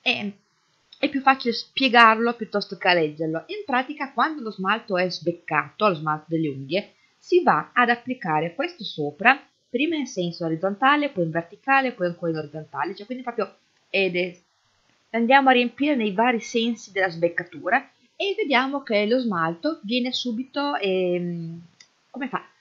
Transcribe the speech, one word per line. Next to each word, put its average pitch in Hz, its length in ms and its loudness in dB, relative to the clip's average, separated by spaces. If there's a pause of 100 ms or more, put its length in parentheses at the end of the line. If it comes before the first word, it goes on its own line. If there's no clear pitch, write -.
È, 208 300 -4 (680)
è 285 100 0
più 277 120 -4
facile 269 320 2
spiegarlo 233 800 4
piuttosto 202 420 -6
che 180 180 2
leggerlo. 160 520 -2
In 415 200 -10
pratica, 262 460 -4
quando 294 300 -2
lo 220 100 -8
smalto 196 440 -2
è 180 140 2
sbeccato, 165 800 -2
lo 185 60 2
smalto 151 340 -4
delle 160 200 -2
unghie, 139 440 -6 (260)
si 359 240 2
va 180 300 2
ad 247 160 2
applicare 190 640 -2
questo 302 300 -8
sopra, 185 580 0 (260)
prima 311 280 0
in 277 100 -4
senso 175 380 -4
orizzontale, 202 640 0
poi 180 160 -2
in 165 60 -2
verticale, 262 600 0
poi 180 160 -4
ancora 175 240 -4
in 160 80 -4
orizzontale, 156 560 -8
cioè 208 120 -16
quindi 254 180 -10
proprio, 233 320 -6 (340)
ed 190 240 2
è, 180 240 -2 (720)
andiamo 262 380 4
a 262 40 8
riempire 254 440 2
nei 214 160 0
vari 233 280 2
sensi 226 520 -2
della 190 180 0
sbeccatura 170 800 -2 (240)
e 392 220 -2
vediamo 269 460 0
che 208 240 2
lo 240 120 2
smalto 202 640 -2
viene 247 300 -2
subito, 262 640 -4
ehm, 175 840 -2 (500)
come 262 180 -8
fa? - 160 -8 (160)